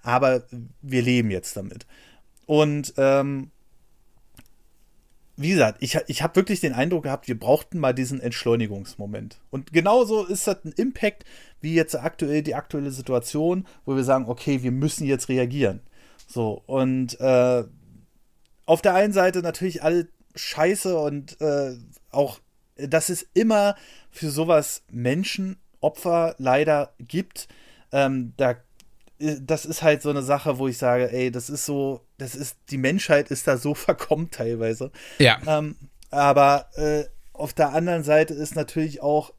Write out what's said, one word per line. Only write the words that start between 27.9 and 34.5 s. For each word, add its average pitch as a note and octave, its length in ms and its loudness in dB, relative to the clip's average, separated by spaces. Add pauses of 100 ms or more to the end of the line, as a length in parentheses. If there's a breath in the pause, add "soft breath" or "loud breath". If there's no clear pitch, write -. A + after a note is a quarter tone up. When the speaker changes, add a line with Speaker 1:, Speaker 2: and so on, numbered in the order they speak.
Speaker 1:
Ähm, C3 440 0
da, B2+ 160 2 (680)
äh, D3+ 220 -4
das D3+ 260 -2
ist E3 160 -8
halt D3+ 200 4
so D3 80 -2
eine C#3+ 120 -2
Sache, C3+ 360 0
wo C3+ 100 0
ich B2 100 -4
sage, B2 340 2
ey, B2+ 180 0
das A#2+ 200 -10
ist C#3+ 160 -6
so, C#3 340 -4 (180)
das C3 160 -12
ist, C3+ 220 -12 (140)
die C#3 80 -4
Menschheit D3 520 2
ist - 180 -4
da C3+ 80 2
so D3 180 -2
<laughs> - 0 -
verkommen - 560 -2
teilweise. A2+ 600 -4 (260 loud breath)